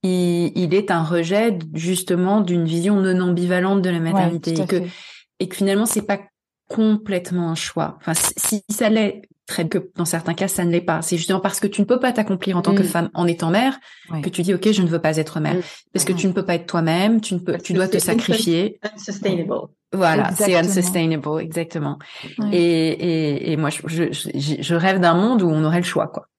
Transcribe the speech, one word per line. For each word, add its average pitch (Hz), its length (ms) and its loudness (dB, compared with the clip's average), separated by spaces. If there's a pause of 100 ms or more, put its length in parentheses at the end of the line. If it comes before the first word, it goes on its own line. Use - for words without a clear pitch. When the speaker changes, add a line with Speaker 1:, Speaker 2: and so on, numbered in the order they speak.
Speaker 1:
il, 175 540 2
il 175 160 0
est 196 180 2
un 170 100 2
rejet 175 560 0 (160)
justement 180 680 0
d'une 175 240 2
vision 170 320 2
non 185 240 2
ambivalente 180 600 2
de 180 80 0
la 170 100 0
Speaker 2:
Ouais, 165 120 0
Speaker 1:
maternité, 170 440 0
Speaker 2:
tout 160 60 0
à - 40 0
Speaker 1:
et - 20 -8
que, 180 140 0
Speaker 2:
fait. 175 60 -6 (520)
Speaker 1:
et 185 80 -2
que 185 80 -12
finalement 196 300 2
c'est 214 200 -2
pas 202 140 -2 (480)
complètement 196 840 0
un 165 60 -2
choix. - 460 -4
Enfin, 160 120 -4
si, - 240 0
si - 320 -2
ça 214 200 0
l'est, 214 320 0 (240)
très, - 240 -4
que - 80 -2 (180)
dans - 80 -2
certains 165 300 -2
cas 180 160 -2
ça 175 160 -2
ne 170 60 2
l'est 175 100 2
pas. 165 200 0
C'est 170 140 -2
justement 185 240 -2
parce 185 220 -2
que 208 60 0
tu 202 120 -2
ne 202 60 4
peux 247 160 2
pas 262 100 2
t'accomplir 196 460 -2
en 175 40 0
tant 202 140 2
que 196 80 4
Speaker 3:
Mm. - 20 4
Speaker 1:
femme 170 280 -2
en 175 140 0
étant 170 220 0
mère 254 300 2 (320)
Speaker 2:
Ouais. 160 80 -6
Speaker 1:
que 147 100 -4
tu - 120 -4
dis, 185 120 2
OK, 190 200 2
je 196 80 2
ne 175 60 4
veux 165 120 0
pas 156 160 0
être 156 240 -2
mère, 147 160 0
Speaker 3:
Mm. 180 60 0 (320)
Speaker 1:
parce 175 100 0
que 151 80 0
Speaker 3:
Mm. 180 60 0
Speaker 1:
tu 180 100 0
ne 185 60 2
peux 190 120 -2
pas 175 100 0
être 170 120 -6
toi-même, 180 540 2
tu 214 140 -6
ne 175 40 -2
peux, 175 140 -4
Speaker 3:
Parce 170 100 -6
Speaker 1:
tu - 80 -6
Speaker 3:
que 175 60 2
Speaker 1:
dois 185 100 2
te 190 100 0
Speaker 3:
c'est - 140 0
unsus-, 226 80 2
Speaker 1:
sacrifier. 214 600 0 (140)
Speaker 3:
unsustainable. 196 600 -4 (400)
Speaker 1:
Voilà, 175 420 2
c'est 202 160 2
Speaker 2:
Exactement. 175 80 4 (100)
Speaker 1:
unsustainable, 165 720 0
exactement. 160 580 -6 (400)
Speaker 2:
Ouais. 208 180 0
Speaker 1:
Et, 165 320 4
et, 156 640 0
et 147 40 0
moi, 151 120 0
je, - 180 -6
je, 165 240 -2
je, 143 500 -4
je 170 140 0
rêve 190 240 2
d'un 170 160 6
monde 220 260 4
où 175 80 4
on 156 140 2
aurait 160 160 2
le 175 40 0
choix, - 240 -2
quoi. - 200 -12 (120)